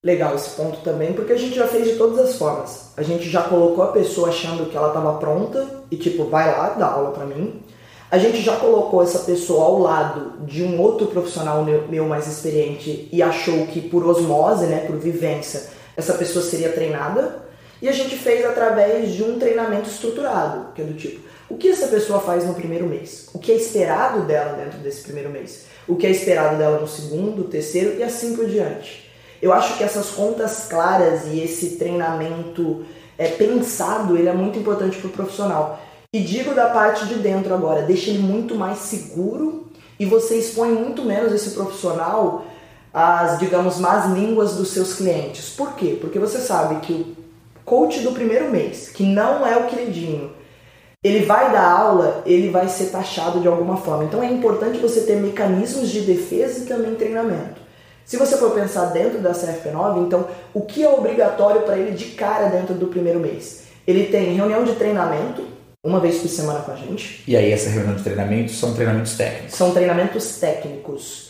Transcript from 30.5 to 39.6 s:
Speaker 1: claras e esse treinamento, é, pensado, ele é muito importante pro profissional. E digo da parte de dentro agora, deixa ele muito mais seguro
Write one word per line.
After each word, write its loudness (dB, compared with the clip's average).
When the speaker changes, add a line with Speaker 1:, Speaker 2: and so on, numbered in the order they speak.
Speaker 1:
claras 2
e -2
esse -4
treinamento, -4
é, -2
pensado, 0
ele 4
é 0
muito -2
importante -2
pro -10
profissional. -4
E -2
digo -2
da 4
parte 2
de -4
dentro 0
agora, 2
deixa 2
ele 2
muito 0
mais -4
seguro -6